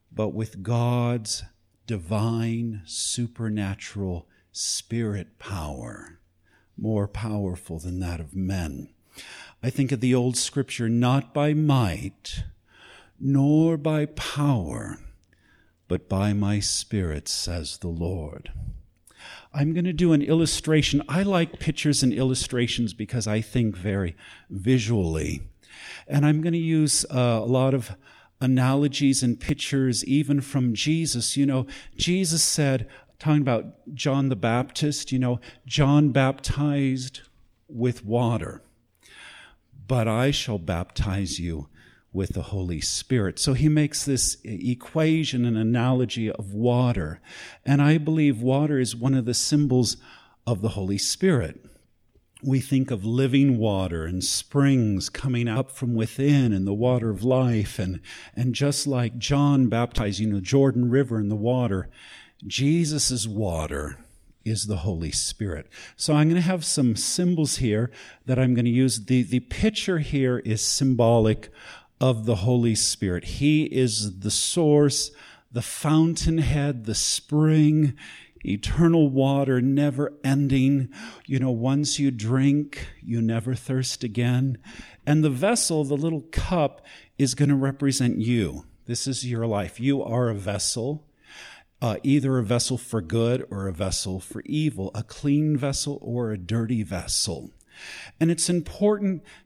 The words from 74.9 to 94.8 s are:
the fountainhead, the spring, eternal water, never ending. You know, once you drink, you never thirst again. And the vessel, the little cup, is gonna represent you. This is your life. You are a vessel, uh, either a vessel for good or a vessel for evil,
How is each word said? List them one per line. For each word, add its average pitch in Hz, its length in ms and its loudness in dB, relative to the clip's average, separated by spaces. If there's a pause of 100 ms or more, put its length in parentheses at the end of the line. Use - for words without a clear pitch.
the 117 120 -4
fountainhead, 151 1200 0
the 110 100 -4
spring, 151 1000 4 (500)
eternal 160 640 4
water, 135 540 2
never 139 500 0 (120)
ending. 135 640 2 (360)
You 135 140 -2
know, 127 140 0
once 135 480 0
you 139 100 2
drink, 131 800 0 (120)
you 117 220 -2
never 113 320 0
thirst 131 480 -4
again. 123 560 0 (480)
And 151 160 4
the 151 80 4
vessel, 156 540 0
the 139 120 -2
little 156 260 -2 (100)
cup, - 520 -2 (320)
is 131 200 0
gonna 143 200 4
represent 135 640 0
you. 110 480 0 (200)
This 120 200 -6
is 131 180 -4
your 117 220 -2
life. 101 320 -2
You 135 240 0
are 120 260 0
a 110 60 -2
vessel, 104 720 -4 (760)
uh, 113 220 -2
either 135 360 2
a 120 60 0
vessel 120 320 0
for - 240 -4
good 113 500 -2
or 98 180 -6
a 92 40 -6
vessel 92 460 -4
for - 260 -12
evil, 151 520 -2